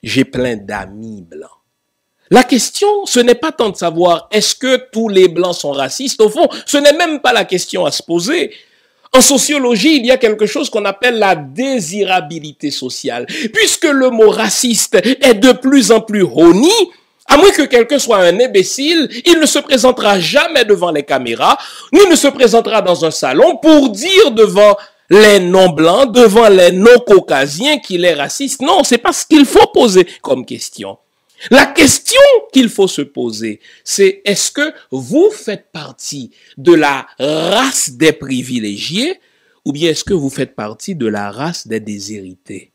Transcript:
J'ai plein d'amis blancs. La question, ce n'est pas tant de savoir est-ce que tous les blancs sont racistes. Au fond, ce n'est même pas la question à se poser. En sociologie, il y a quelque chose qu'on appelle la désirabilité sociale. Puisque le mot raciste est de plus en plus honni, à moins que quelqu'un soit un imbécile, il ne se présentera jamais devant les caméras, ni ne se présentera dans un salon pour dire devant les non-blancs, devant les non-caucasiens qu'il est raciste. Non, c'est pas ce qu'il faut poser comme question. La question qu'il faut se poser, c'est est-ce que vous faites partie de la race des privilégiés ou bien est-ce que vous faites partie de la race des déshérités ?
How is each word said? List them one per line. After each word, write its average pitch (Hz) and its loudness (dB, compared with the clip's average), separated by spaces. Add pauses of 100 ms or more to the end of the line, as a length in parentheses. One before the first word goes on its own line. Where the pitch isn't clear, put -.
J'ai 120 -2
plein 123 -6
d'amis 101 -14
blancs. 82 -20 (800)
La 240 4
question, - -2 (200)
ce - -2
n'est 240 2
pas 302 -4
tant 220 -4
de - -12
savoir 170 -2
est-ce 208 -2
que 254 -4
tous 226 -4
les 185 4
blancs 175 -2
sont 147 -8
racistes. 139 -6
Au 214 2
fond, 269 0 (200)
ce 294 -2
n'est 285 2
même 320 -2
pas 247 -2
la 202 -2
question 185 -6
à 147 -2
se - -8
poser. 180 -4 (580)
En 262 4
sociologie, 269 0
il 226 -2
y 247 0
a 254 2
quelque 220 -2
chose 277 -6
qu'on 208 -6
appelle 233 -4
la 196 0
désirabilité 165 -6
sociale. 123 -10 (260)
Puisque 403 -2
le 269 0
mot 220 4
raciste 214 -4
est 247 2
de 220 4
plus 254 2
en 220 4
plus 208 -2
honni, 208 4 (560)
à 277 2
moins 381 4
que 302 -2
quelqu'un 262 0
soit 226 0
un 180 2
imbécile, 254 -2 (160)
il 339 4
ne 311 2
se - -2
présentera 247 0
jamais 262 -2
devant 180 0
les 147 -4
caméras, 131 -2 (340)
ni 392 6
ne 339 6
se - 0
présentera 226 0
dans 175 -2
un 160 -2
salon 185 0
pour 294 4
dire 320 2
devant 208 4 (340)
les 208 6
non-blancs, 180 2
devant 226 6
les 185 6
non-caucasiens 190 2
qu'il 175 -6
est 175 2
raciste. 147 -8
Non, 320 0
c'est - 0
pas 370 -4
ce - -8
qu'il 294 4
faut - 4
poser 196 2 (140)
comme 127 -4
question. 107 -14 (500)
La 277 6
question 339 0 (300)
qu'il 247 2
faut 196 0
se - -6
poser, 113 -8 (240)
c'est 196 0
est-ce - -4
que 302 -4 (180)
vous 180 0
faites - -14
partie 135 -16 (280)
de 143 2
la 143 0 (120)
race 165 -4
des 147 0
privilégiés 131 -8 (460)
ou 151 -6
bien 151 -2
est-ce 151 -6
que - -4
vous 143 -2
faites 131 -10
partie 113 -12
de 123 -6
la 104 -6
race 143 -10
des 110 -8
déshérités ? 101 -16